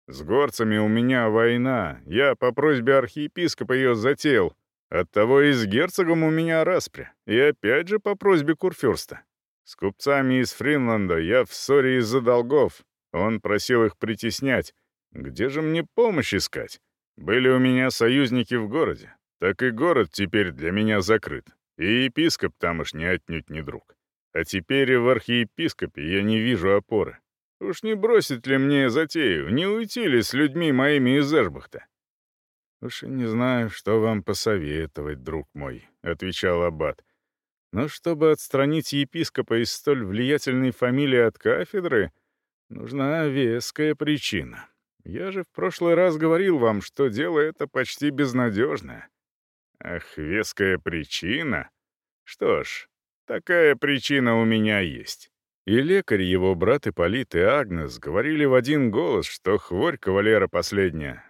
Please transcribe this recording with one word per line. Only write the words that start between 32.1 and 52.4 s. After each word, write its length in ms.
«Уж 200
и 60
не 180
знаю, 460
что 280
вам 220
посоветовать, 1040
друг 320
мой», — 340
отвечал 580
аббат. 420
«Но 140
чтобы 420
отстранить 640
епископа 720
из 80
столь 340
влиятельной 640
фамилии 520
от 180
кафедры, 720
нужна 560
веская 720
причина. 760
Я 220
же 120
в 100
прошлый 400
раз 240
говорил 400
вам, 240
что 260
дело 320
это 260
почти 440
безнадёжное». 960
«Ах, 380
веская 640
причина? 880
Что 400